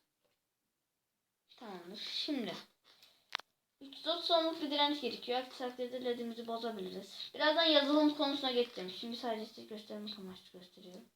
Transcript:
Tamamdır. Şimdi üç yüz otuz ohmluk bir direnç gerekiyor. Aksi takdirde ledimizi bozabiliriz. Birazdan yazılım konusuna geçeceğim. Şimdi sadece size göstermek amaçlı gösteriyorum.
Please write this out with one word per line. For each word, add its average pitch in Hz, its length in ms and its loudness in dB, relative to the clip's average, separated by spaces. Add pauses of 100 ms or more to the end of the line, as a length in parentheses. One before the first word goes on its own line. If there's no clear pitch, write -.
(1500)
Tamamdır. 190 500 -12 (120)
Şimdi 233 440 -2 (1300)
üç 277 160 -18
yüz - 100 -6
otuz 339 240 0
ohmluk 330 300 4
bir 277 100 -2
direnç 294 300 2
gerekiyor. 240 380 -2
Aksi - 180 -8
takdirde 254 480 -4
ledimizi 233 420 -4
bozabiliriz. 214 840 -6
Birazdan 302 300 4
yazılım 294 520 8
konusuna 277 360 2
geçeceğim. 233 380 0
Şimdi 233 280 -8
sadece 220 280 -4
size 233 220 -16
göstermek 208 520 -10
amaçlı 185 400 -14
gösteriyorum. 185 460 -18 (100)